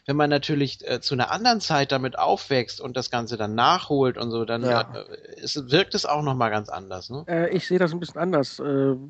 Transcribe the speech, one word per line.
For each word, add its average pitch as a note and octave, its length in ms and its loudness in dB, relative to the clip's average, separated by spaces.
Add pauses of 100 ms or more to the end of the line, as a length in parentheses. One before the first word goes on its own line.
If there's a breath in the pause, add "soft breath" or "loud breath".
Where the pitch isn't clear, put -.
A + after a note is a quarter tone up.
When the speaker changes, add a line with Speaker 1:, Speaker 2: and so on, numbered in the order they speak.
Speaker 1:
Wenn C#3+ 120 0
man D3 120 4
natürlich, C#3+ 560 0
äh, B2 140 -2
zu - 160 -2
einer B2 160 0
anderen A3 300 2
Zeit C#3 320 2
damit B2+ 260 -2
aufwächst C#3 600 2
und B2+ 160 -6
das B2 120 -4
Ganze A#2 280 -2
dann G#2+ 180 -2
nachholt C3+ 640 4
und A#2 140 -4
so, A#2 120 0
dann, A#2 220 -2
Speaker 2:
Ja. A#2 160 4
Speaker 1:
äh, - 600 -12
es, B2+ 300 -6
wirkt F#3 240 4
es G3 100 -2
auch D3+ 180 0
noch C#3 120 0
mal A#2+ 140 2
ganz G#2 180 -2
anders, F#2 420 -10
ne? C#3 200 -10
Speaker 3:
Äh, E3+ 260 0
ich D#3+ 120 0
sehe F3+ 120 2
das E3 140 2
ein F3 80 -6
bisschen D#3+ 180 -12
anders. D#3+ 400 0
Äh, C3+ 360 2 (140)